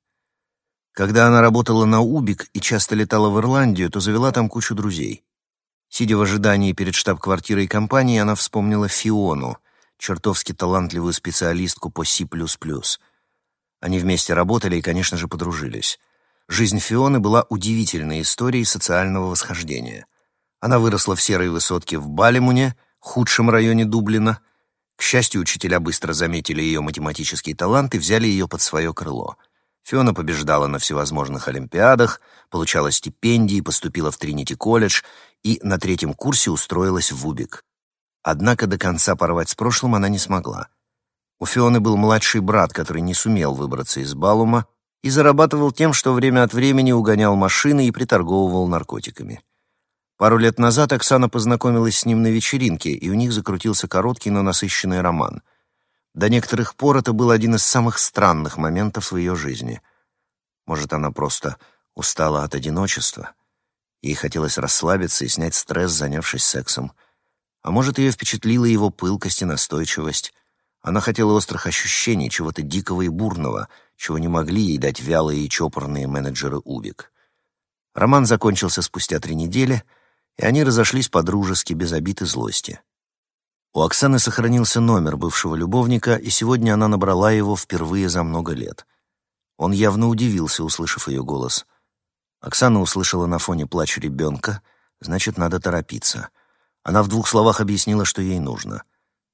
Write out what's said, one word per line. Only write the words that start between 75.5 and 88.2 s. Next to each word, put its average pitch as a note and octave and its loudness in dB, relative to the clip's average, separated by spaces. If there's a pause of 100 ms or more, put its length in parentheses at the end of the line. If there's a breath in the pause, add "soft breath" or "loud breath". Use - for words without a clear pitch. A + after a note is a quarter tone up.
менеджеры C#2 -6
Убик. - -12 (800)
Роман C3 4
закончился G2+ 2
спустя - -4
три D#2+ -6
недели, A2 -2 (540)
и - -6
они C#3 2
разошлись B2 2
по-дружески, F#2+ 0
без E2 -4
обид E2+ -4
и - -4
злости. A1 -6 (920)
У D#2 0
Оксаны C3+ 4
сохранился A#2 2
номер F2 2
бывшего D#2+ -4
любовника, A#2 0
и G#2+ -6
сегодня A2+ 0
она G#2+ 2
набрала G2 2
его G#2 2
впервые F2+ -2
за E2+ -2